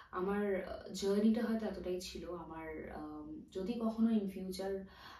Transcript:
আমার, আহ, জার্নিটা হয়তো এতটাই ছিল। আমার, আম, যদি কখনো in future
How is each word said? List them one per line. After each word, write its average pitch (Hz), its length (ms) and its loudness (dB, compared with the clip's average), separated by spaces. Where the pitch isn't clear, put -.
আমার, 196 520 2
আহ, - 300 -8
জার্নিটা 208 480 6
হয়তো 220 240 0
এতটাই 180 360 -2
ছিল। 170 340 -8
আমার, 160 600 -8
আম, 151 460 -10
যদি 190 280 -2
কখনো 226 320 4
in 208 140 4
future 190 520 -2